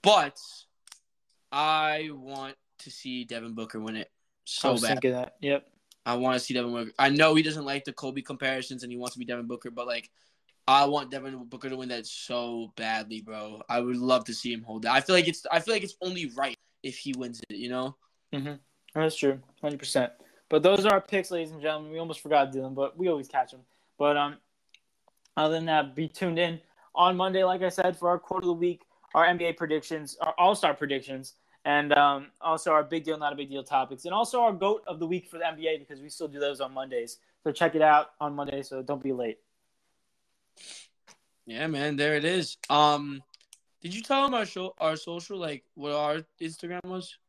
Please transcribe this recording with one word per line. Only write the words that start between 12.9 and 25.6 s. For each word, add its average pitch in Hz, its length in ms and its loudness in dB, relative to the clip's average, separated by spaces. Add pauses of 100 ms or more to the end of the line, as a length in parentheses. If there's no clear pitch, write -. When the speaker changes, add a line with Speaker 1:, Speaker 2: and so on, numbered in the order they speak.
Speaker 1:
bro. 107 480 -12
I 120 100 0
would 123 180 -2
love 127 280 2
to 117 80 -8
see 120 180 -6
him 113 120 -8
hold 110 200 -10
that. 113 80 2
I 135 100 6
feel 185 140 4
like 175 120 6
it's, - 240 -4
I 165 80 4
feel 220 140 0
like 208 100 0
it's 196 180 -12
only 180 260 -6
right 127 300 -4 (240)
if 131 160 -8
he 139 160 -8
wins 120 360 -10
it, 104 60 -12
you 120 140 -8
know? 127 260 -4 (380)
Speaker 2:
Mm-hmm. 143 220 -6 (400)
That's 156 200 0
true, 135 240 2 (220)
hundred 147 180 -4
percent. 127 320 -2 (380)
But 156 140 4
those 190 220 6
are 208 80 6
our 190 80 4
picks, 190 300 -4
ladies 165 200 -4
and 156 100 -14
gentlemen. 156 300 -4
We 160 80 -8
almost 165 220 -8
forgot 143 300 4
Dylan, 131 240 -6
but 139 220 -2
we 185 100 0
always 147 220 0
catch 131 240 -2
him. 127 80 -20 (360)
But, 147 200 4
um, 143 200 0 (1000)
other 156 160 4
than 165 120 -2